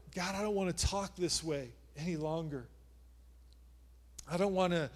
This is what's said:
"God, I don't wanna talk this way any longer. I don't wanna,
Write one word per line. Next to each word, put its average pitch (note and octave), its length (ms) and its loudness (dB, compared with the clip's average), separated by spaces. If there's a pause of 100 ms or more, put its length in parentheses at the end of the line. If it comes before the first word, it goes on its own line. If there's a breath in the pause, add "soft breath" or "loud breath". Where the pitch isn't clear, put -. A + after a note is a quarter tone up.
(160)
"God, F#3 200 -2
I G3 60 -2
don't G#3+ 140 0
wanna F#3 180 2
talk G3 420 0
this F3 280 0
way C#3+ 260 -2 (280)
any E3 180 -2
longer. D3+ 520 -2 (1600)
I E3+ 80 0
don't G3 160 4
wanna, F3 420 4